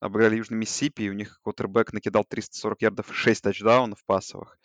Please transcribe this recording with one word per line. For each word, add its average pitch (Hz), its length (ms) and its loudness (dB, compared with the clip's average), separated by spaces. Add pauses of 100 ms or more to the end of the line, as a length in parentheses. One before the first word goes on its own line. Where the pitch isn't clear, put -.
обыграли 107 360 4
Южный 113 220 -6
Миссисипи, 117 440 -4
и 101 80 -4
у - 20 -6
них 101 300 -12
квотербек 104 500 -2
накидал 104 320 0
триста - 320 -10
сорок - 260 -4
ярдов 107 280 0
и - 40 -12
шесть - 280 2
тачдаунов 110 640 2
пасовых. - 580 -4